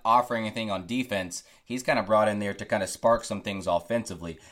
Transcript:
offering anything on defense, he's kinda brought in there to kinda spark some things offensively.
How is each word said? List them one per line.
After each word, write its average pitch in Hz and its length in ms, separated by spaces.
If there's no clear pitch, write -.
offering 117 400
anything 107 240
on 95 160
defense, 101 580
he's 123 160
kinda 123 220
brought 107 240
in 104 100
there 101 160
to 98 120
kinda 101 200
spark 117 380
some 101 180
things 98 240
offensively. 87 720